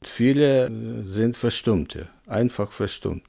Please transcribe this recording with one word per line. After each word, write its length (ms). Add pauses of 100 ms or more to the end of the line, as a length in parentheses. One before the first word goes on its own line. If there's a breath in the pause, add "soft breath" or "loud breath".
Viele, 640
äh, 400
sind 300
Verstummte, 720 (180)
einfach 460
verstummt. 560